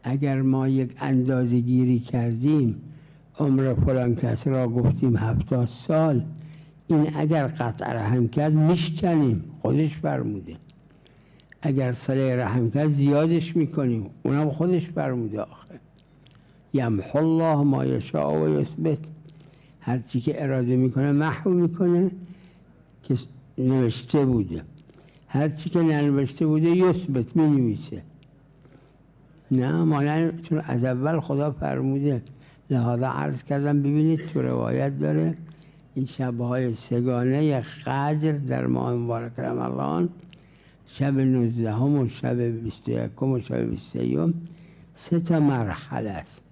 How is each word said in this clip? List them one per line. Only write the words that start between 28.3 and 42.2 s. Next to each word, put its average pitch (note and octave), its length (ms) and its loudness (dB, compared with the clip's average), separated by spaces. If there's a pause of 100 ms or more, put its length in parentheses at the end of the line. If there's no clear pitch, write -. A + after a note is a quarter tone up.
نه، C3 200 2
ما D#3 300 2
نه، D#3 300 0
چون E3 280 -4
از B2+ 260 -2
اول C3+ 340 0
خدا C#3+ 320 -2
فرموده. C3+ 680 -2 (480)
لذا A#2+ 380 0
عرض C#3 360 -4
کردم C#3+ 360 0
ببینید D3+ 480 2
تو C#3+ 140 -2
روایت B2+ 580 -2
داره D#2 380 0 (580)
این C3 100 -2
شب‌های B2 680 -4
سگانه B2+ 880 0 (220)
قدر D3+ 460 0
در C3 340 -2
ماه B2 280 0
مبارک A#2 440 -4
رمضان، B2+ 720 -2 (800)
شب C#3 260 -2
نوزدهم B2 840 2
و B2+ 100 2
شب B2 340 -4